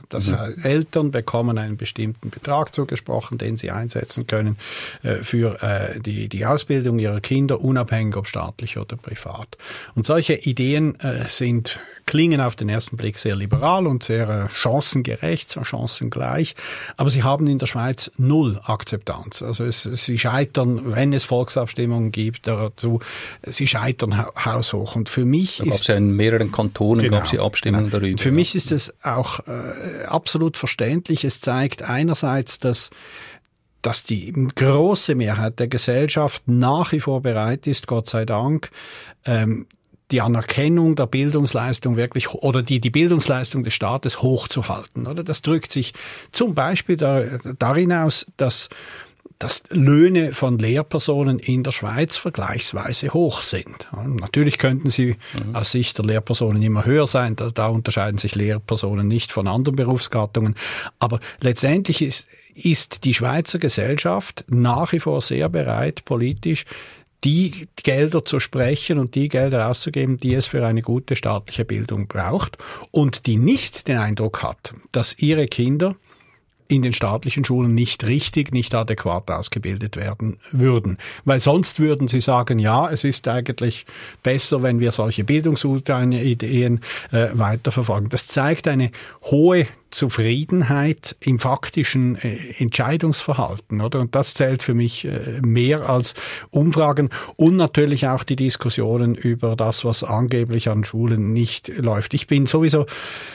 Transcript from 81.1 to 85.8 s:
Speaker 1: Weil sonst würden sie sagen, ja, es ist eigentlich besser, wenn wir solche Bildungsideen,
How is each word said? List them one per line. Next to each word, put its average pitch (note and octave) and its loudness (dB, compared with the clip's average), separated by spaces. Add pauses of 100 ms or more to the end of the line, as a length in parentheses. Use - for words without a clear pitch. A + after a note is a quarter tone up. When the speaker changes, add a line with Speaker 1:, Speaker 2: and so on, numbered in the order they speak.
Speaker 1:
Weil C3+ 4
sonst D#3+ 2
würden D3 2
sie B2+ 2
sagen, B2 2
ja, B2 4
es C#3+ -2
ist C3+ 0
eigentlich A#2+ -2 (360)
besser, C3 2
wenn A#2+ 4
wir A#2 4
solche G#2+ 0
Bildungsideen, B2+ 2 (300)